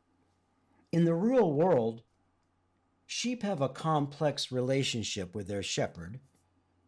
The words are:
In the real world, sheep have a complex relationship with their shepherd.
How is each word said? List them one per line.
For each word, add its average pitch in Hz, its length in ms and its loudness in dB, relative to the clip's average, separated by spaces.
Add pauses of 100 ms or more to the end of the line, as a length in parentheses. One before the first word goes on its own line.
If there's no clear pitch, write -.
(920)
In 170 140 4
the 165 100 4
real 214 360 4
world, 135 520 2 (1040)
sheep 247 340 -4
have 202 180 -2
a 135 80 2
complex 143 840 -2
relationship 123 840 -2
with 104 140 -8
their 101 160 -4
shepherd. 101 560 -6 (680)